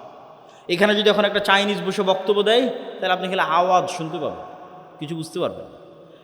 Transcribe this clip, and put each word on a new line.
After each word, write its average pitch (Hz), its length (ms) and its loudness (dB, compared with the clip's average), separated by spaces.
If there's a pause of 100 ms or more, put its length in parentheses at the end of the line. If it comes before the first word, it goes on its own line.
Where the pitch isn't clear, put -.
(680)
এখানে 190 260 4
যদি 208 140 4
এখন 202 160 4
একটা 202 140 0
চাইনিজ 202 480 2
বসে 196 140 -2
বক্তব্য 196 420 2
দেয়, 233 260 4
তাহলে - 440 -4
আপনি 185 140 -4
খালি 185 120 -2
আওয়াজ 175 500 2
শুনতে 160 280 -8
পাবেন, 123 280 -6 (540)
কিছু 156 160 -8
বুঝতে 160 240 -8
পারবেন 156 200 -2
না। - 180 -16 (460)